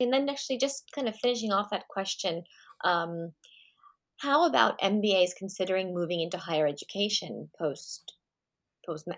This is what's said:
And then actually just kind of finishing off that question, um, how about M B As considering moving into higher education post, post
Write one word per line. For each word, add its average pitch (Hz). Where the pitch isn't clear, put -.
And 247
then 277
actually 277
just 269
kind 262
of 214
finishing 226
off 202
that -
question, 185
um, 170
how 294
about 247
M 202
B 196
As 180
considering 190
moving 175
into 170
higher 160
education 151
post, -
post 156